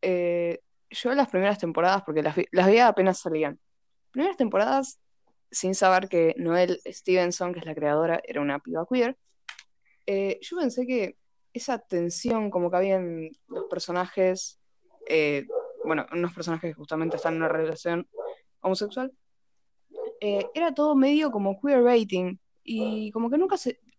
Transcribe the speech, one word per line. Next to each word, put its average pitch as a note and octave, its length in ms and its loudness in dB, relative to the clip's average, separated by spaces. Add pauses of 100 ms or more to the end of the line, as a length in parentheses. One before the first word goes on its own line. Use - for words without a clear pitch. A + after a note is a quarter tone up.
eh, F3 580 0 (300)
yo A#3+ 240 -4
las C#4 160 2
primeras G3 280 2
temporadas, F3+ 480 2
porque D#3 160 -2
las D#3 140 0
vi, F3 160 0
las F3+ 160 4
vi G#3+ 120 8
apenas G3 420 4
salían. D#3 360 -2 (540)
Primeras F4 240 -2
temporadas, B3 640 0 (500)
sin F#3 240 -2
saber F#3 360 4
que E3 280 4
Noelle F3 480 2
Stevenson, F3+ 680 0
que F3 80 -10
es D#3+ 40 -12
la D#3+ 80 -8
creadora, D#3 540 0
era C#3+ 140 -4
una C#3+ 180 -2
piba E3 320 -6
queer, B3+ 240 0 (920)
eh, G3 360 -2
yo - 160 -10
pensé B3+ 280 -2
que A#3+ 300 -2 (380)
esa A#3+ 260 -4
tensión G#3 720 -4
como F3 180 0
que F3 60 0
había F#3+ 220 2
en E3 340 -6 (160)
los - 220 -8
personajes, F#3 880 -2 (480)
eh, D3 380 0 (400)
bueno, D#3 260 -2
unos F3 220 -4
personajes E3 380 -6
que - 40 -8
justamente D#3+ 400 -6
están E3 200 -2
en E3 80 -4
una D#3 40 2
relación D#3+ 600 -4 (500)
homosexual, G#3 540 -4 (1080)
eh, G3+ 340 -2
era E4 200 0
todo D4 220 4
medio C#4+ 360 4
como G3 300 -2
queerbaiting, A#3 760 4 (280)
y G#3+ 460 -4
como A#3 180 -2
que C#4 80 0
nunca F#4 200 0
se... - 220 -6 (200)